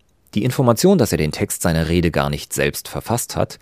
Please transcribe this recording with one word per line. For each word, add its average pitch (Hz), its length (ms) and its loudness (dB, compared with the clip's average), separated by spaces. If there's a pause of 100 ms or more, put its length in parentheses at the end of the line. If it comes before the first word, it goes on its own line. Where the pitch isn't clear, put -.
(340)
Die 104 100 0
Information, 127 540 4
dass 120 160 2
er 85 40 2
den 78 140 0
Text - 300 -6
seiner 80 260 2
Rede 85 240 2
gar 73 180 0
nicht 73 220 -6
selbst 71 380 -2
verfasst - 480 -6
hat, - 240 -4